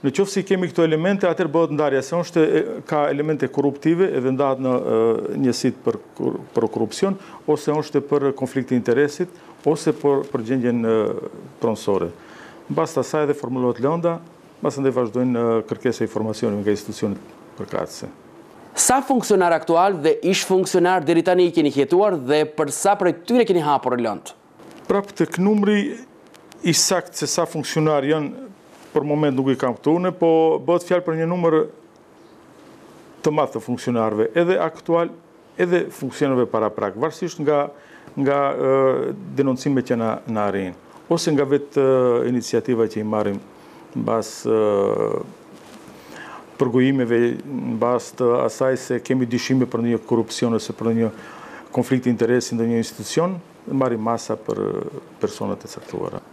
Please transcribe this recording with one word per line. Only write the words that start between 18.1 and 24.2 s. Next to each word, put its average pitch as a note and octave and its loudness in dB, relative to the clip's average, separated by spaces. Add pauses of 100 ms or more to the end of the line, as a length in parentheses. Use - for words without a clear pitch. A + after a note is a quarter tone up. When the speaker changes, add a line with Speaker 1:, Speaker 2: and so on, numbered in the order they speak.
Speaker 2:
Sa C4 4
funksionar G3 2
aktual F3 2
dhe D#3 4 (160)
ish - 0
funksionar F#3 2
deri E3 2
tani F3+ 4
i - -4
keni D3 4
hetuar F3+ 4
dhe D3 2 (100)
për D3 0
sa G3+ 2
prej F3+ 2 (100)
tyre A#3+ 4
keni F3 4
hapur B2+ 2
lëndë? A2 -6 (480)